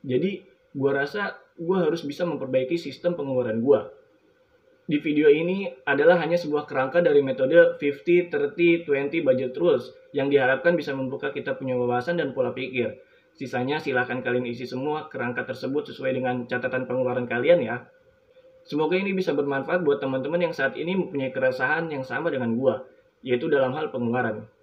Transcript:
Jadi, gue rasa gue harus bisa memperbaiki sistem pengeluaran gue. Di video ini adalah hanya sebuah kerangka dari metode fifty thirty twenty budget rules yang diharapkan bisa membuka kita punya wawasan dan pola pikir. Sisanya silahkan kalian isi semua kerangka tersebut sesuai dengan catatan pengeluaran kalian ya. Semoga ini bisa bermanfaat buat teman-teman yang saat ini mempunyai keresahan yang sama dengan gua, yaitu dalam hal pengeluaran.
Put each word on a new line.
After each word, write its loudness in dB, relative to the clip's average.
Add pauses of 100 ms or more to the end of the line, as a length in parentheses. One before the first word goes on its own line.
Jadi, -2 (320)
gue 0
rasa -4 (160)
gue -2
harus 0
bisa -4
memperbaiki -2
sistem -4
pengeluaran -2
gue. 6 (1040)
Di 0
video 4
ini 2 (240)
adalah 6
hanya 0
sebuah -2
kerangka 0
dari 4
metode 4
fifty 2
thirty 2
twenty 0
budget 2
rules 2 (240)
yang 0
diharapkan 4
bisa -4
membuka -6
kita -6
punya -4
wawasan 0
dan -4
pola -2
pikir. -4 (420)
Sisanya -4
silahkan -2
kalian -2
isi -8
semua -6
kerangka -6
tersebut -6
sesuai -4
dengan -2
catatan -4
pengeluaran -2
kalian 4
ya. -6 (800)
Semoga 0
ini 0
bisa 0
bermanfaat -2
buat 2
teman-teman -2
yang 0
saat -2
ini -2
mempunyai -2
keresahan 0
yang -6
sama -4
dengan -2
gua, 0 (400)
yaitu 0
dalam 4
hal -4
pengeluaran. -2 (160)